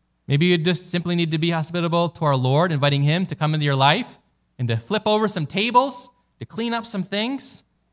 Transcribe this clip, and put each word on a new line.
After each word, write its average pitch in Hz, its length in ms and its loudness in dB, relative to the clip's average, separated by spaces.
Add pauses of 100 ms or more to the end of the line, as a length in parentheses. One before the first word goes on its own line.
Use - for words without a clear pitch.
(260)
Maybe 143 200 2
you 180 100 4
just 175 340 -2
simply 175 260 -2
need 165 160 0
to 160 60 -2
be 170 120 0
hospitable 170 580 -2
to - 160 -6
our 139 120 2
Lord, 139 360 2
inviting 143 300 0
him 165 240 2
to - 80 -10
come 151 180 -2
into 151 140 0
your 139 100 2
life 151 420 2 (400)
and 123 100 -2
to 113 100 0
flip 208 260 -4
over 214 240 2
some 185 160 -4
tables, 240 640 0 (300)
to 123 80 -12
clean 233 260 -4
up 226 140 -4
some 196 160 -4
things, 233 600 -6 (300)